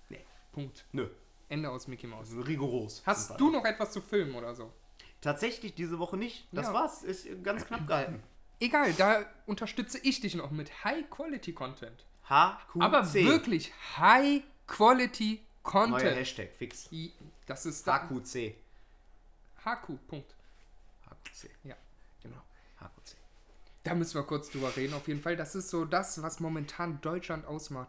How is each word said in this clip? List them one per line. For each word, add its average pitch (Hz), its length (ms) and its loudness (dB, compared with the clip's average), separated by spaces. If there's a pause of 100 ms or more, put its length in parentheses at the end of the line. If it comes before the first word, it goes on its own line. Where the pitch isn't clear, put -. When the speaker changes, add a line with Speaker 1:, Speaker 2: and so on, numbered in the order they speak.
Speaker 1:
Nee. - 160 -16 (260)
Speaker 2:
Punkt. - 400 -12
Speaker 1:
Nö. 123 160 -4 (420)
Speaker 2:
Ende 151 200 -4
aus 127 180 -10
Mickey 123 200 -12
Mouse. 110 240 -12
Speaker 1:
Also 117 100 -6
rigoros 127 640 -2
Speaker 2:
Hast 202 220 0
Speaker 1:
sind - 80 -10
wir - 20 -10
Speaker 2:
du 294 140 6
Speaker 1:
da. 311 80 2
Speaker 2:
noch 233 60 0
etwas 214 280 -2
zu 190 80 -8
filmen 160 340 0
oder 117 180 -8
so? 117 160 -14 (520)
Speaker 1:
Tatsächlich 208 540 -4
diese 170 220 -4
Woche 175 200 -4
nicht. 226 340 -8
Das 175 160 -4
Speaker 2:
Ja. 202 60 -2
Speaker 1:
war's. 294 300 -2
Ist 190 220 -8 (180)
ganz 208 220 -2
knapp 220 220 -6
gehalten. 147 340 -2 (380)
Speaker 2:
Egal, 247 340 4
da 202 320 4 (200)
unterstütze 214 580 -6
ich 269 160 2
dich 185 160 -4
noch 143 160 -6
mit 151 320 -8
High-Quality-Content. 233 1200 -8 (200)
Speaker 1:
H 170 340 6 (120)
Q 170 80 -2
C. 175 60 6
Speaker 2:
Aber 214 280 6
wirklich 208 580 4 (260)
High-Quality-Content. 233 2000 4
Speaker 1:
Neuer 170 120 4
Hashtag, 107 380 -6
fix. - 380 -12
Speaker 2:
I-, 160 220 -10 (320)
das 139 200 -8
ist 156 220 -8
da 147 140 4
Speaker 1:
H 170 60 -8
Q 131 140 -4
C. 113 340 -6 (1080)
Speaker 2:
H 233 140 -4
Q, 143 200 -10 (100)
Punkt. - 280 -14 (760)
Speaker 1:
H - 60 -20 (100)
Q - 80 -18
C. - 160 -18 (140)
Speaker 2:
Ja, - 120 -16 (460)
genau. 120 200 -18 (380)
Speaker 1:
H 95 140 -20
Q - 100 -20
C. - 120 -20 (680)
Speaker 2:
Da 165 120 0
müssen 165 200 0
wir 147 80 -2
kurz 147 260 -4
drüber 131 260 -4
reden. 135 200 -2
Auf 143 120 -10
jeden 147 140 -2
Fall, 170 160 -2
das 156 180 -6
ist 190 140 -6
so 165 160 -2
das, 180 360 -2
was 165 200 -6
momentan 160 580 -4
Deutschland 160 460 -6
ausmacht. 147 420 -8